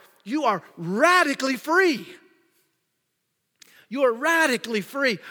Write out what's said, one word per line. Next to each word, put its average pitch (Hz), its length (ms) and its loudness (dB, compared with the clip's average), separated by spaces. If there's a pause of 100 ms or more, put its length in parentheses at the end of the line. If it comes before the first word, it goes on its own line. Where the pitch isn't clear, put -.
(220)
you 285 220 -4
are 202 180 0 (140)
radically 269 800 0
free. 330 580 0 (1700)
You 269 140 -6
are 247 100 4
radically 254 720 0
free. 262 360 -2 (120)